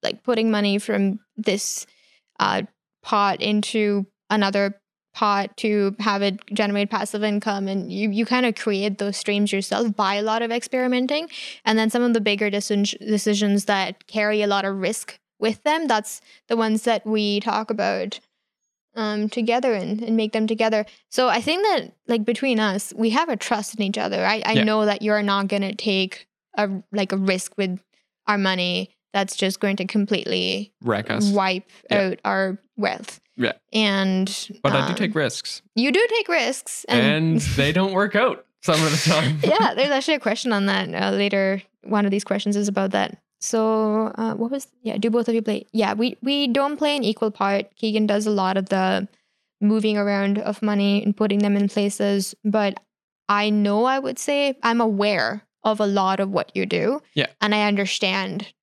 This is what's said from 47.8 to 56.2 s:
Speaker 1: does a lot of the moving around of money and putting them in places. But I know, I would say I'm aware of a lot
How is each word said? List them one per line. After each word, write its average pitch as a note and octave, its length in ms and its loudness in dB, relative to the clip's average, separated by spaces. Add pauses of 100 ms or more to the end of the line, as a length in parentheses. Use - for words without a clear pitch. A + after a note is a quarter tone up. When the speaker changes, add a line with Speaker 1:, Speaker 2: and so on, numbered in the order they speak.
Speaker 1:
does G#3 200 2
a G#3+ 60 0
lot F#3+ 240 2
of F#3+ 120 -2
the F#3+ 380 0 (540)
moving G#3+ 360 2
around G3+ 420 2
of G#3 220 -4
money G3+ 440 2
and G3+ 120 0
putting G3+ 220 2
them G3+ 180 2
in G3+ 120 2
places. G3+ 640 0 (100)
But G#3 360 0 (480)
I G#3 220 2
know, G#3 340 2
I C4+ 160 2
would C4 180 -6
say C#4+ 460 0
I'm A#3 160 2
aware G#3 600 0 (200)
of G#3+ 180 0
a G#3 60 2
lot F#3+ 340 2